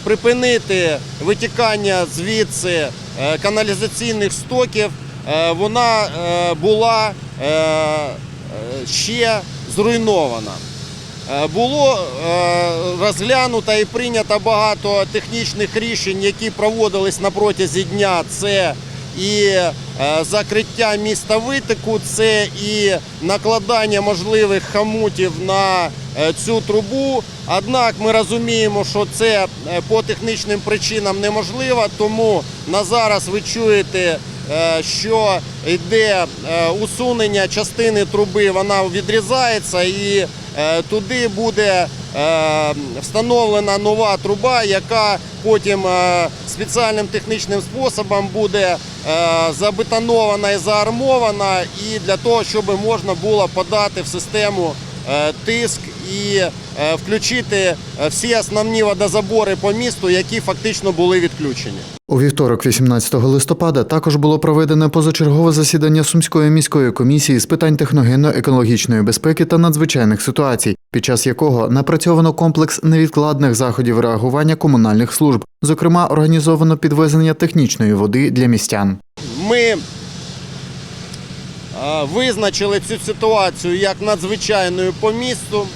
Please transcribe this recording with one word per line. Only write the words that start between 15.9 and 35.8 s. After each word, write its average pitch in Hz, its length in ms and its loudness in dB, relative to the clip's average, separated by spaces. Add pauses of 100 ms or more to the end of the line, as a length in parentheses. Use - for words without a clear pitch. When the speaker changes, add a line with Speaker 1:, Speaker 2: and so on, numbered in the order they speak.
Speaker 1:
які 202 280 -2
проводились 196 720 0
на 196 100 0
протязі 190 520 0
дня. 190 460 0
Це 190 440 -2 (460)
і, 208 220 0
е, 185 300 2 (500)
закриття 208 720 -2
міста 214 420 -2
витоку, 226 680 -2
це 214 420 0 (160)
і 208 280 0 (300)
накладання 214 800 0
можливих 202 640 2 (100)
хомутів 208 580 0 (140)
на, 190 440 2 (300)
е, 156 140 2 (120)
цю 226 160 0
трубу. 240 640 -2 (340)
Однак 226 420 0
ми 214 120 0
розуміємо, 220 760 0
що 208 280 -2
це, 214 320 2
е, 175 420 -6
по 220 140 2
технічним 214 580 -4
причинам 202 600 -2
неможливо, 214 680 -2 (120)
тому 214 460 0 (240)
на 190 160 0
зараз 208 440 0
ви 196 140 -4
чуєте, 196 760 0 (340)
е, 160 320 0
що 214 540 0 (300)
йде, 185 580 2 (240)